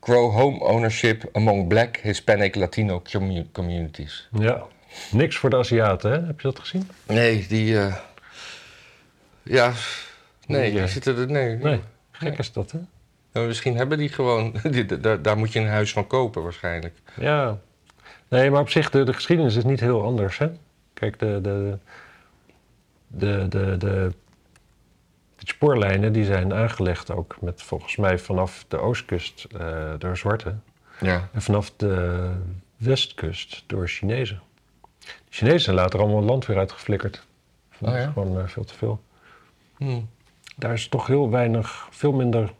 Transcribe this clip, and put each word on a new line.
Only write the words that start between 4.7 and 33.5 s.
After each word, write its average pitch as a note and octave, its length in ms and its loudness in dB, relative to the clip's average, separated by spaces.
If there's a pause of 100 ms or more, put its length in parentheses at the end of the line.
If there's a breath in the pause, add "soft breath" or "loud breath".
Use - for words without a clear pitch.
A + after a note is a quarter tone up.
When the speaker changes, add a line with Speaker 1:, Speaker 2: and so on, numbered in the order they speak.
Speaker 2:
Niks D3+ 260 2
voor C3+ 140 2
de C3 60 4
Aziaten, A2 560 2
hè? E3 140 -2
Heb D3+ 140 -8
je C3+ 80 -2
dat C3 100 -6
gezien? F#3+ 300 -6 (180)
Speaker 1:
Nee, A2+ 420 2
die, A2 300 2
eh, G2 160 0 (1500 loud breath)
ja, B2 300 4 (760 loud breath)
nee, C#3+ 160 0
Speaker 2:
Die, A2+ 100 2
Speaker 1:
die G2+ 80 2
Speaker 2:
eh, F#2+ 80 2
Speaker 1:
zitten B2+ 300 0
er, B2+ 120 -2
nee. C3 260 0
Speaker 2:
nee, C3 240 0 (300)
gek - 180 -6
Speaker 1:
Nee. D3 100 -6
Speaker 2:
is - 140 -6
dat, - 180 -6
hè? D#3 80 -8 (540)
Speaker 1:
Nou, A#2 140 -2
misschien A#2 300 -2
hebben C3+ 220 0
die D3 100 -2
gewoon, A#2 520 0
<laughs> D#3 100 -2
die, G2+ 300 -2
daar, A2 220 2
daar G#2 160 2
moet A2 140 0
je A2+ 80 0
een A2 80 0
huis G#2+ 240 0
van G2+ 140 -2
kopen A#2+ 360 -2
waarschijnlijk. E2+ 520 -8 (200)
Speaker 2:
Ja. B2+ 440 0 (720 loud breath)
Nee, C3 220 6
maar C#3+ 100 4
op D3 100 0
zich, D#3 200 2
de, C#3 140 4
de B2+ 80 0
geschiedenis D3 440 2
is A#2 80 0
niet C3 160 2
heel A2+ 240 2
anders, G#2+ 340 -2
hè? D#3 120 0 (440)
Kijk, - 240 -4
de, G#2 240 0
de, G2+ 360 -2 (1300 loud breath)
de, G2 420 -2
de, F#2+ 280 0
de, F#2+ 360 0 (1200)
de - 100 -18
spoorlijnen G#2+ 680 2
die A2 120 2
zijn G2 300 0
aangelegd G2 560 -2
ook - 300 -6
met, F2 220 -8
volgens - 340 -8
mij, F#2 220 2
vanaf F#2 500 -4
de D#2+ 100 -4
oostkust, - 680 -4 (120)
eh, D#2+ 400 -6
door F2+ 180 -4
zwarten. G#2 460 -2 (380 loud breath)
Speaker 1:
Ja. F#2 320 0
Speaker 2:
En G#2+ 100 -4
vanaf G#2 340 0
de F2+ 540 -2 (460)
westkust - 880 -4